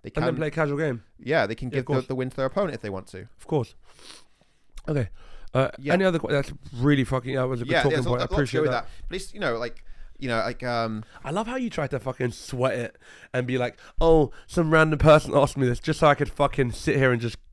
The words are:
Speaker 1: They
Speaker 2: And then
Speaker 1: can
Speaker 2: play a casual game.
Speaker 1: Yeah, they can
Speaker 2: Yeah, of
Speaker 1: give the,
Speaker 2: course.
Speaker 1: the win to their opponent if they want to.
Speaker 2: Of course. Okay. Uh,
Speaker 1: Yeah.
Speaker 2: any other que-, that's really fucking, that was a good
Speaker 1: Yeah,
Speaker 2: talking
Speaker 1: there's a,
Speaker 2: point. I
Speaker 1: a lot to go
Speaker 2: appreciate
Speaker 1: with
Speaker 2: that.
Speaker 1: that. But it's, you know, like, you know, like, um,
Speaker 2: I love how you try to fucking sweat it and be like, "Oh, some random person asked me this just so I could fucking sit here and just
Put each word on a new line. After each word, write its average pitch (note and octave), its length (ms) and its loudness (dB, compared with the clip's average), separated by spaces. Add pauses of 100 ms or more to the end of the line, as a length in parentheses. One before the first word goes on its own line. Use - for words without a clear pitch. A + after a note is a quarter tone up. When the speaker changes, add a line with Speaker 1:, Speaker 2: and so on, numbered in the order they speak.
Speaker 1:
They - 140 -12
Speaker 2:
And D3+ 80 -2
then C#3+ 100 0
Speaker 1:
can - 20 -4
Speaker 2:
play D#3 120 -2
a - 20 -4
casual C#3+ 280 -2
game. C3 260 -2 (140)
Speaker 1:
Yeah, C3 280 0
they A2 80 -4
can B2+ 160 -8
Speaker 2:
Yeah, C3+ 80 -4
of B2+ 80 -4
Speaker 1:
give - 0 -
the, D3 80 -2
Speaker 2:
course. B2+ 140 0
Speaker 1:
the C3 80 -4
win B2+ 140 -4
to - 60 -14
their C3+ 100 -2
opponent D#3 280 -2
if A2+ 80 -10
they G#2 80 -8
want F#2+ 180 -10
to. F#2+ 200 -16 (100)
Speaker 2:
Of - 80 -20
course. C#3+ 280 -2 (1120)
Okay. C#3 200 -2 (440)
Uh, C3 160 2 (100)
Speaker 1:
Yeah. C#3 160 -2
Speaker 2:
any F#3+ 100 2
other F3 140 2
que-, - 120 -4
that's C#3+ 220 -2 (240)
really C3+ 280 4
fucking, C3 320 -4
that B2+ 120 0
was B2+ 120 -4
a A#2+ 40 -6
good C#3+ 80 -2
Speaker 1:
Yeah, D#3 100 4
Speaker 2:
talking D3 140 2
Speaker 1:
there's B2 100 0
a, - 20 -2
Speaker 2:
point. B2 120 0
I - 20 -2
Speaker 1:
a - 20 -2
lot - 20 -4
to - 40 -6
go - 60 -2
Speaker 2:
appreciate C3+ 260 0
Speaker 1:
with C#3+ 100 2
Speaker 2:
that. A#2+ 120 -2
Speaker 1:
that. - 60 -10 (180)
But F3 80 -8
it's, - 160 -10
you G#3 80 -12
know, C3 180 -2
like, A#2 260 -8 (340)
you C3+ 100 -6
know, A2+ 100 0
like, A#2+ 240 -4
um, A2+ 420 -2 (200)
Speaker 2:
I C3+ 60 -6
love G#3 160 -2
how B3 100 -6
you B3 140 -4
try D3 180 -4
to C3+ 100 -4
fucking B2+ 340 -4
sweat B2 460 -4
it - 180 -8 (360)
and B2+ 160 -2
be B2+ 100 0
like, B2 200 -4 (220)
"Oh, D#3+ 300 6 (160)
some E3 240 0
random D#3 280 6
person D3+ 360 8
asked C#3 220 4
me C3+ 100 2
this A#2+ 140 0
just - 200 -2
so D#3+ 60 6
I C#3+ 80 8
could C#3 160 -2
fucking C#3 420 0
sit - 240 -2
here C3 140 4
and B2 100 0
just A#2 160 -6 (160)